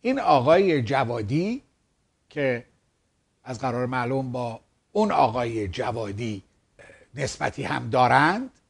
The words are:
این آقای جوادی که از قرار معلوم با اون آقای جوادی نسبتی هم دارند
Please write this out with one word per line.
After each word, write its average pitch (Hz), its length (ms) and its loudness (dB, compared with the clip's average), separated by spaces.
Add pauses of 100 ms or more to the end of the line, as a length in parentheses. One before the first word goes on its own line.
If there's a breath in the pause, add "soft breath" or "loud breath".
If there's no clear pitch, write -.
این 262 200 0
آقای 160 600 6
جوادی 131 800 -2 (680)
که 127 360 -2 (800)
از 127 140 -10
قرار 123 280 -2
معلوم 127 460 -4
با 120 280 -8 (320)
اون 208 200 0
آقای 120 560 0
جوادی 110 760 -6 (720 loud breath)
نسبتی 139 480 -6
هم 131 280 -6
دارند 139 600 2 (200)